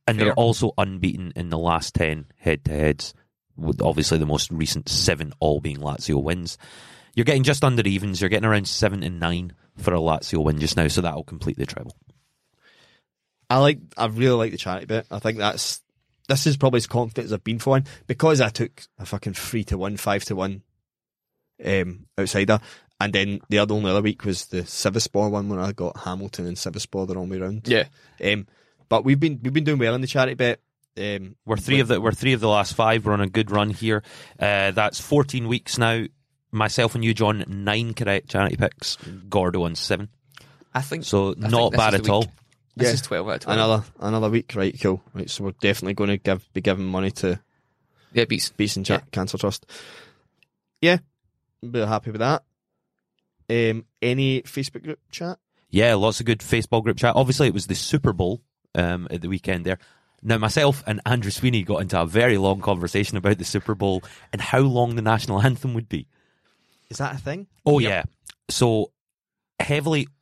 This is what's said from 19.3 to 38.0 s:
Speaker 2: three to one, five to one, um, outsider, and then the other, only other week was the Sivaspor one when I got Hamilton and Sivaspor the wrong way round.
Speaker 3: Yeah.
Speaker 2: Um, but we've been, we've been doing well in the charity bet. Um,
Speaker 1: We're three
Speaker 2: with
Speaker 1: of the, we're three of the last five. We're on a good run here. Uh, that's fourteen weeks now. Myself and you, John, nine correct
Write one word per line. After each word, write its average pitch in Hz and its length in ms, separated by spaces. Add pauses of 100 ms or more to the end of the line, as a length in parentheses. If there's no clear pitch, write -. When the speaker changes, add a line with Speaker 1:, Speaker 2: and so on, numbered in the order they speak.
Speaker 2:
three - 300
to - 140
one, 98 180
five 101 300
to 101 100
one, 95 260 (1040)
um, 92 420 (120)
outsider, 101 420 (400)
and 101 120
then 98 280 (100)
the 104 80
other, 104 160
only 104 160
other 104 120
week 107 220
was 92 220
the 90 160
Sivaspor 104 680
one 101 180
when 98 100
I 98 140
got 87 260
Hamilton 92 480
and 87 100
Sivaspor 95 500
the 92 80
wrong 92 140
way 95 100
round. 101 300
Speaker 3:
Yeah. 113 160 (400)
Speaker 2:
Um, 101 220 (420)
but 113 160
we've 139 160
been, 151 220
we've 127 100
been 156 120
doing 147 140
well 117 160
in 127 60
the 127 60
charity 127 280
bet. 120 260 (380)
Um, 101 460
Speaker 1:
We're 107 140
three 131 180
Speaker 2:
with 135 60
Speaker 1:
of 113 60
the, 101 120
we're 110 120
three 131 200
of 117 80
the 110 80
last 104 260
five. 113 300
We're 104 80
on 101 80
a 98 80
good 107 220
run 104 200
here. 107 320 (380)
Uh, 98 300
that's 104 280
fourteen 135 480
weeks 120 300
now. 113 280 (480)
Myself 110 420
and 113 100
you, 113 80
John, 107 360
nine 104 440
correct 101 380